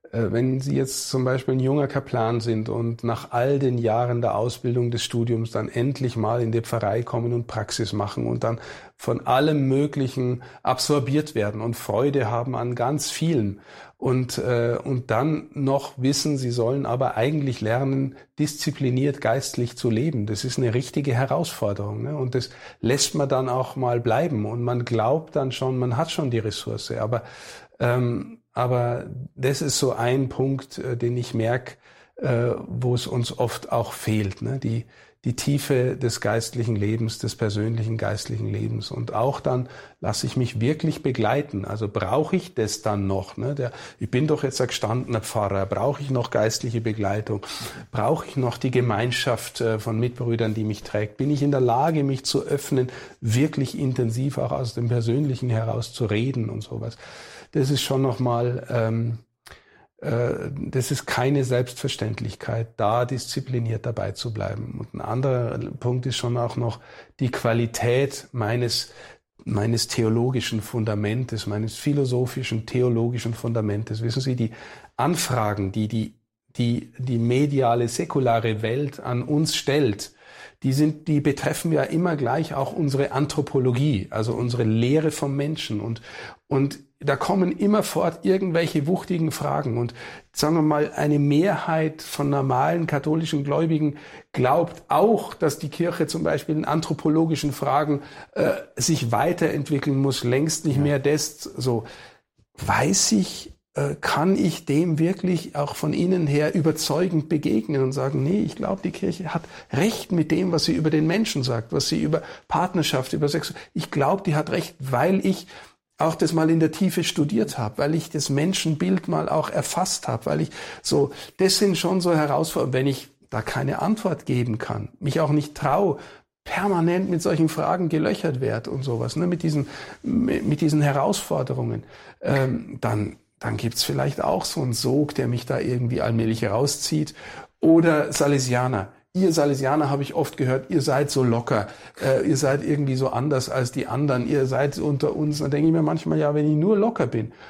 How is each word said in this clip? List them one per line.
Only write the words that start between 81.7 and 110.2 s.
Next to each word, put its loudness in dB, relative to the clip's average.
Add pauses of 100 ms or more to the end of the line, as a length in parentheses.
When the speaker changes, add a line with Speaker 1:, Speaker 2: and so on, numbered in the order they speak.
Speaker 1:
ja 2
immer 0
gleich -2
auch -2
unsere 0
Anthropologie, 0
also -2
unsere -2
Lehre 4
vom -2
Menschen. -4
Und, -6 (440)
und 0 (220)
da 2
kommen 2
immerfort 2
irgendwelche 2
wuchtigen 0
Fragen. -2
Und -2 (400)
sagen 2
wir 4
mal, 2
eine 2
Mehrheit 2
von -4
normalen 2
katholischen 0
Gläubigen 2 (340)
glaubt 2
auch, 4
dass 0
die -6
Kirche 0
zum -4
Beispiel 0
einen 0
anthropologischen 2
Fragen, 0 (320)
äh, 2 (240)
sich 2
weiterentwickeln 2
muss, 2
längst 0
nicht 2
Speaker 2:
Ja. 4
Speaker 1:
mehr 2
das 0
so. -2 (800)
Weiß 2
ich, 0 (220)
äh, -2
kann 2
ich 0
dem 2
wirklich 0
auch -2
von -2
innen 2
her 2
überzeugend 2
begegnen 2
und 2
sagen, 0
nee, 2
ich -2
glaub, -4
die -2
Kirche -4
hat -4 (300)
recht 0
mit 2